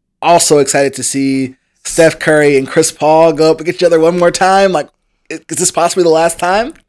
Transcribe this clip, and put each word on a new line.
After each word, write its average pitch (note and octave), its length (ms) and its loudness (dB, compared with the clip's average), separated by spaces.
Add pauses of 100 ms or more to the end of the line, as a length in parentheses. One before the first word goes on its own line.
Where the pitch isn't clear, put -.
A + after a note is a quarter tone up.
(220)
also D#3+ 360 2
excited C#3 380 0
to C3 80 -10
see C3+ 520 -4 (300)
Steph D#3+ 340 0
Curry D3 380 2
and C3+ 100 -2
Chris - 240 -2
Paul D#3+ 420 2
go D#3+ 180 2
up D#3+ 100 -4
against E3+ 200 -8
each F3+ 40 4
other E3 140 2
one E3+ 200 0
more F3 120 2
time. F#3+ 420 2
Like, D3+ 160 -6 (420)
i-, D#3+ 80 -12 (100)
is D3+ 80 -10
this F3+ 140 -2
possibly E3+ 320 0
the E3+ 60 2
last E3 300 0
time? G3+ 340 -2 (160)